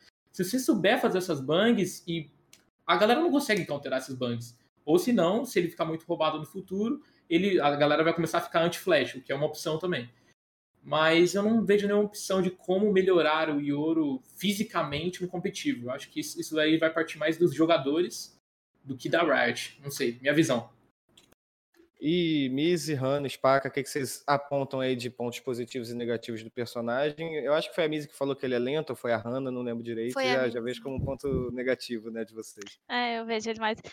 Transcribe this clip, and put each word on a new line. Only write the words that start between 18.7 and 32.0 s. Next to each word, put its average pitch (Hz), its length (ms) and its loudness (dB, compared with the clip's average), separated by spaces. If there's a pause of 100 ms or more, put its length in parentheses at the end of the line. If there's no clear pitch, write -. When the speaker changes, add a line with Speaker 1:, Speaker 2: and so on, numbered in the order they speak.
Speaker 1:
do 135 140 -10
que - 100 -8
da 165 140 2
Riot. 127 600 0
Não 143 100 -10
sei, 120 280 -2
minha 139 140 0
visão. 135 360 2 (1300)
Speaker 2:
E 160 460 0
Miz, 151 400 0
Hanna, 139 400 -2
Spaca, 135 400 2
o - 20 -20
que 139 120 -4
que - 60 -10
vocês - 360 -6
apontam 139 540 0
aí 131 160 0
de 120 120 -6
pontos 120 320 -6
positivos 120 520 -6
e - 20 -8
negativos 117 480 -6
do 113 80 -14
personagem? 139 840 -4
Eu 143 180 2
acho 156 160 2
que - 60 -12
foi 170 100 2
a - 20 2
Miz 151 200 -2
que - 100 -20
falou 139 180 0
que - 80 -10
ele 131 120 0
é 120 40 2
lento, 143 300 0
ou 127 60 -4
foi 120 180 0
a 113 40 4
Hanna, 127 340 -4
não 123 100 -4
lembro 117 220 -6
direito. 117 300 -4
Speaker 3:
Foi 262 140 0
a 254 60 2
Speaker 2:
Já, 131 120 2
Speaker 3:
Miz. 117 80 -2
Speaker 2:
já 120 80 -4
vejo 123 200 -6
como 135 140 -8
um 127 40 -6
ponto 127 520 -4
negativo, 123 580 -4